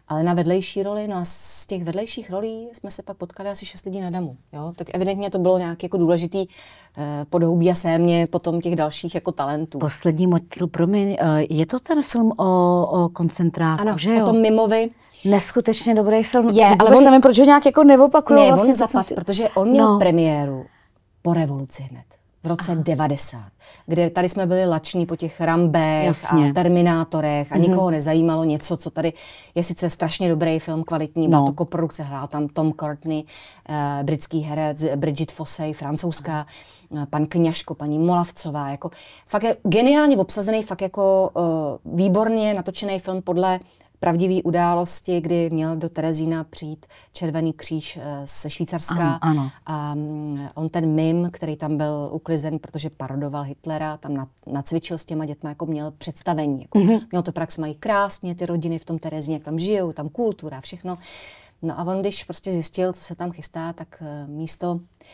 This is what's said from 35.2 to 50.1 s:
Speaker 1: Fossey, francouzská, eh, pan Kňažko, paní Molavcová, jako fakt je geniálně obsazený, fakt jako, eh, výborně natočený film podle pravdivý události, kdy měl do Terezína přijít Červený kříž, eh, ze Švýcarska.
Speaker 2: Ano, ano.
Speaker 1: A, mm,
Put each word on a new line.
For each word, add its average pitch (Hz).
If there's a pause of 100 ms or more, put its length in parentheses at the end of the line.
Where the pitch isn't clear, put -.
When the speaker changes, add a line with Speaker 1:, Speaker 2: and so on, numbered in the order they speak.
Speaker 1:
Fossey, 156
francouzská, 151 (560)
eh, 139
pan 151
Kňažko, 165
paní 147
Molavcová, 165
jako 143 (360)
fakt 208
je 226
geniálně 277
obsazený, 208
fakt 196
jako, 190
eh, 160 (180)
výborně 214
natočený 190
film 185
podle 185 (420)
pravdivý 180
události, 175
kdy 165
měl 160
do 165
Terezína 160
přijít 156 (260)
Červený 160
kříž, 156
eh, 139 (180)
ze 151
Švýcarska. 165 (200)
Speaker 2:
Ano, 165
ano. 151 (160)
Speaker 1:
A, 147
mm, 151